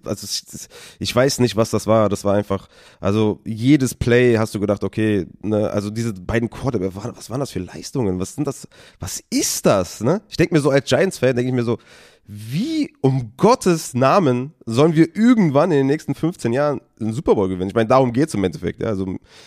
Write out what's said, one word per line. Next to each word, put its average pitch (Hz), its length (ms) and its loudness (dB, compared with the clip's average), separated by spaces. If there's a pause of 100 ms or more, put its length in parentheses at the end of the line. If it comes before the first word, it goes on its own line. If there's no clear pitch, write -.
Also 101 200 -6
ich, - 180 -8 (560)
ich - 140 -6
weiß 135 260 2
nicht, 113 180 0
was 110 140 0
das 104 160 -2
war. 107 200 4
Das 98 160 -4
war 101 120 0
einfach, 101 340 -4 (320)
also 104 420 0
jedes 127 520 2
Play 120 420 4
hast 110 180 -2
du 101 60 -4
gedacht, 101 240 -2
okay, 104 400 -2 (160)
ne, 107 300 -2
also 104 180 -4
diese 113 240 -6
beiden 110 360 -4
Quarterback, 95 460 -4
wa-, 101 220 -12
was - 120 -20
waren 123 120 -6
das 135 100 -8
für - 80 -8
Leistungen? 92 600 -6
Was - 140 -10
sind 147 120 -4
das, - 200 -10 (320)
was - 300 -12
ist - 360 -2
das, 104 360 0
ne? 160 280 0
Ich - 80 -16
denk 170 160 0
mir 151 80 4
so 143 80 2
als 135 180 2
Giants-Fan, 131 480 0
denk 123 140 -2
ich 123 40 -2
mir 123 100 0
so, 113 160 -2 (460)
wie 147 760 -6
um 131 340 0
Gottes 185 580 2
Namen 135 600 2 (120)
sollen 143 300 4
wir 160 220 4
irgendwann 190 540 4
in 143 80 2
den 135 80 2
nächsten 143 280 -2
fünfzehn 131 380 -4
Jahren 143 260 -2 (220)
einen 110 100 -4
Super 160 240 2
Bowl 95 140 0
gewinnen? 92 200 -4
Ich 92 60 -4
meine, 113 140 2
darum 127 240 4
geht's 139 220 -2
im 101 100 -2
Endeffekt, 85 360 -4
ja. - 60 -4
Also 95 300 -4 (300)